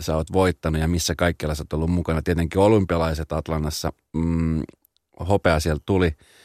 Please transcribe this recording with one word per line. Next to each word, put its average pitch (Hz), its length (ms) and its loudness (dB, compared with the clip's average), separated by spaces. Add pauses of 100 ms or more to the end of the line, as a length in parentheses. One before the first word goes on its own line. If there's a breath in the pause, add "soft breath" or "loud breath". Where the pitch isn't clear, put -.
sä 80 160 -2
oot 80 160 -4
voittanut 85 480 0
ja 82 80 0
missä 85 260 0
kaikkialla 78 400 -2
sä 78 80 -8
oot - 100 -16
ollut 80 180 0
mukana. 80 320 0
Tietenkin 85 380 0
olympialaiset 82 720 2
Atlannassa, 78 600 -4 (200)
mm, 82 500 0 (680)
hopea 90 320 4
sieltä 76 260 -2
tuli. 92 300 2 (280 soft breath)